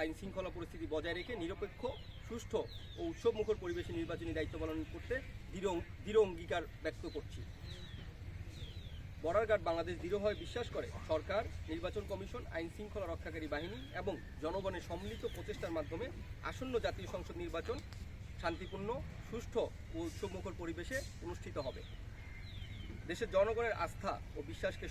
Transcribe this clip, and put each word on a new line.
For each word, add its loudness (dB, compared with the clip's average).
আইন 4
শৃঙ্খলা -2
পরিস্থিতি -4
বজায় 2
রেখে -4
নিরপেক্ষ, -2
সুষ্ঠু 0
ও 0
উৎসবমুখর 4
পরিবেশে 0
নির্বাচনী 0
দায়িত্ব 0
পালন 2
করতে -2
দৃঢ়, 2
দৃঢ় 10
অঙ্গীকার 2
ব্যক্ত 0
করছি। -4
বর্ডার 6
গার্ড 8
বাংলাদেশ 4
দৃঢ়ভাবে 4
বিশ্বাস 0
করে, 0
সরকার, 4
নির্বাচন 0
কমিশন, -2
আইন 0
শৃঙ্খলা -2
রক্ষাকারী -2
বাহিনী -2
এবং 2
জনগণের 0
সম্মিলিত -2
প্রচেষ্টার -2
মাধ্যমে 0
আসন্ন -2
জাতীয় 0
সংসদ -2
নির্বাচন 0
শান্তিপূর্ণ, 0
সুষ্ঠু 2
ও -2
উৎসবমুখর -2
পরিবেশে -2
অনুষ্ঠিত -4
হবে। -4
দেশের -2
জনগণের 6
আস্থা 0
ও -6
বিশ্বাসকে 0